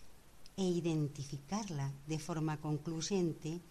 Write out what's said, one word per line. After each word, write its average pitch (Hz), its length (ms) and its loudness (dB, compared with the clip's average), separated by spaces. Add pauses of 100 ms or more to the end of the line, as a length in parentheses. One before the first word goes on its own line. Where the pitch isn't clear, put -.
(560)
e 196 60 0
identificarla 156 1300 2 (140)
de 156 140 0
forma 156 400 0
concluyente 160 1000 0 (100)